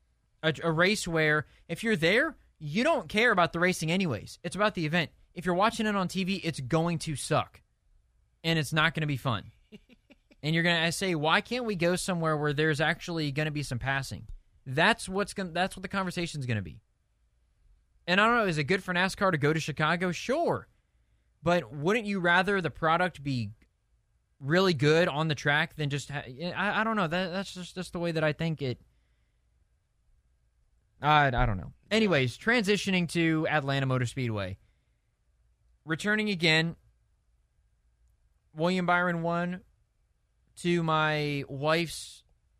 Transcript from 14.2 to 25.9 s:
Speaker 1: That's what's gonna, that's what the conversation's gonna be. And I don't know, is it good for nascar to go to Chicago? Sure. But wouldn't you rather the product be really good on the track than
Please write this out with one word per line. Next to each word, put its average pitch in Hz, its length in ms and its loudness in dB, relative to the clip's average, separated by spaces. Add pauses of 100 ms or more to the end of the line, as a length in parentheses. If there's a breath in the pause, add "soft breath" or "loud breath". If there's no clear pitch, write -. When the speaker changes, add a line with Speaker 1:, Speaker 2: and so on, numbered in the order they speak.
Speaker 1:
That's 160 420 2
what's 190 280 -4
gonna, 185 160 -8
that's 175 240 -2
what 185 80 -12
the 196 40 -10
conversation's 175 600 -4
gonna 110 160 -2
be. - 180 -14 (1300)
And 180 120 4
I 208 60 6
don't 240 120 4
know, 220 100 2
is 160 100 0
it 151 60 -2
good 185 200 0
for - 80 -6
nascar 185 400 0
to 165 60 2
go 143 160 2
to 160 60 -2
Chicago? 165 520 -2
Sure. 233 560 -2 (760)
But 170 280 0
wouldn't 190 360 -2
you 202 120 -2
rather 185 400 2
the 160 120 -2
product 165 520 0
be 123 280 -4 (880)
really 180 340 4
good 156 340 4
on 156 200 -2
the 151 80 -2
track 151 400 0
than 151 160 -4